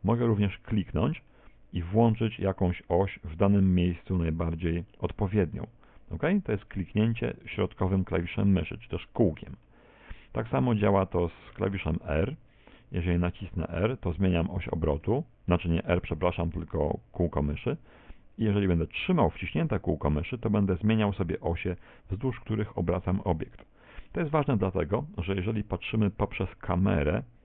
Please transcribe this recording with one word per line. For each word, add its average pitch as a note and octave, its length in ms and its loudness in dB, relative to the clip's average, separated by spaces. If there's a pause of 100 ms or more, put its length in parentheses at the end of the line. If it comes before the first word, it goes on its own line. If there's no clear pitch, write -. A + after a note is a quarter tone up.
Mogę A#2 220 4
również G#2 320 2
kliknąć A2 640 -2 (500)
i F#2 100 -2
włączyć A2 560 2
jakąś F#2+ 500 0
oś F#2 360 2
w D#2+ 120 -10
danym G2 380 6
miejscu F2+ 440 2
najbardziej E2 680 -2 (140)
odpowiednią. F#2 680 -2 (440)
Ok? E2+ 120 -6 (220)
To - 80 -4
jest G2+ 120 -6
kliknięcie A2+ 720 -2 (120)
środkowym F#2+ 580 0
klawiszem F2+ 440 0
myszy, F2+ 300 2
czy - 100 -20
też - 180 -6
kółkiem. - 500 0 (760)
Tak A#2 140 -4
samo B2+ 260 2
działa G2+ 320 4
to F2 220 0
z - 260 -14
klawiszem G2 500 -2
R. F2 320 0 (560)
Jeżeli F2 260 2
nacisnę F2 500 -4
R, G2+ 320 -2
to F2 120 -4
zmieniam E2+ 380 2
oś F#2+ 180 -6
obrotu, D#2+ 560 0 (200)
znaczy F2 240 2
nie E2 160 2
R, F2 180 2
przepraszam, F2 480 -2
tylko D#2+ 480 -2 (140)
kółko D#2+ 300 0
myszy. D2 340 -2 (640)
I A2+ 60 0
jeżeli G#2+ 240 4
będę E2+ 180 2
trzymał D#3 440 2
wciśnięte A2+ 500 -4
kółko D#2+ 300 -2
myszy, E2 280 -2
to A2 120 -2
będę G2+ 260 2
zmieniał G#2+ 360 2
sobie E2 280 -4
osie, F2 360 -2 (340)
wzdłuż A2+ 300 -4
których G#2+ 380 -4
obracam F2+ 420 0
obiekt. - 440 -4 (480)
To F3 80 -4
jest D3+ 120 -2
ważne D3 240 2
dlatego, F#2+ 480 0 (140)
że G2 160 -2
jeżeli G#2 300 -2
patrzymy G2+ 460 0
poprzez - 440 -4
kamerę F#2 680 2 (220)